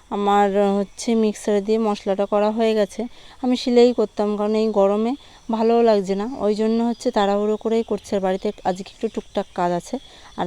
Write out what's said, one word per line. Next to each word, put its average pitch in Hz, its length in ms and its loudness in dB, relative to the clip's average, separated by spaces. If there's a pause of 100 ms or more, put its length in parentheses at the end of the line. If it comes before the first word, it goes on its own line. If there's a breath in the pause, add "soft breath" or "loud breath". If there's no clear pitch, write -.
(180 soft breath)
আমার 202 300 2 (300)
হচ্ছে - 320 -6 (120)
মিক্সারে 208 460 0
দিয়ে 220 200 2
মশলাটা 202 460 -2
করা 208 240 2
হয়ে 226 220 2
গেছে। 202 220 -2 (420 loud breath)
আমি 254 180 0
শিলেই 240 380 4
করতাম, 208 280 -2 (100)
কারণ 208 240 -2
এই 220 60 0 (120)
গরমে 208 320 2 (440 loud breath)
ভালোও 233 340 2
লাগছে 196 320 2
না, 214 60 -4 (180)
ওই 214 160 2
জন্য 220 180 0 (100)
হচ্ছে - 180 -4 (100)
তাড়াহুড়ো 208 460 0
করেই 226 260 0
করছি। 208 260 -6
আর 196 100 -2
বাড়িতে 190 220 -2 (220)
আজকে 185 260 -6
একটু 226 200 -6
টুকটাক - 320 -6 (120)
কাজ 175 200 0
আছে। - 160 -10 (440 loud breath)
আর 180 80 -4